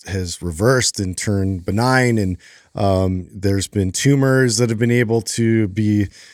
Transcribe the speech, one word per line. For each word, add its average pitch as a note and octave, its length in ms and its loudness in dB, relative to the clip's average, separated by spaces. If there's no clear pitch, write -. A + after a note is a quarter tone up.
has F2+ 340 -6
reversed G#2 580 0
and F#2 180 -6
turned F#2+ 480 -2
benign, A#2+ 520 2
and, F#2 200 -2
um, F#2+ 600 0
there's G2 340 -2
been F#2+ 240 -2
tumors C3 640 2
that A#2+ 120 2
have A2 100 -4
been A#2+ 120 2
able A#2 300 2
to A2+ 480 0
be G#2 380 0